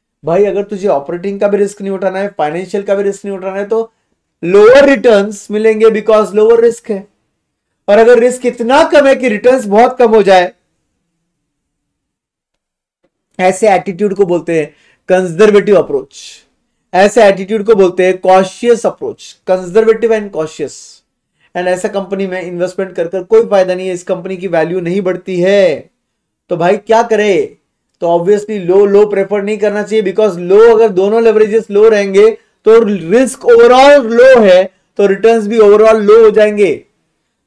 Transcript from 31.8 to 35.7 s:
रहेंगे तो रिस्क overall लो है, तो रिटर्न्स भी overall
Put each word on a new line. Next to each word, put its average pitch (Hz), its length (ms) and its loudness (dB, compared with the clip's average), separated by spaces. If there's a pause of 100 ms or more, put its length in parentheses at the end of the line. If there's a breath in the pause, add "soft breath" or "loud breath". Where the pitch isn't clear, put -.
रहेंगे 202 400 2 (360 loud breath)
तो 226 160 6
रिस्क 208 640 -2
overall 247 600 4
लो 240 360 4
है, 185 220 4 (360)
तो 202 60 2
रिटर्न्स 208 420 0
भी 226 120 -2
overall 214 420 4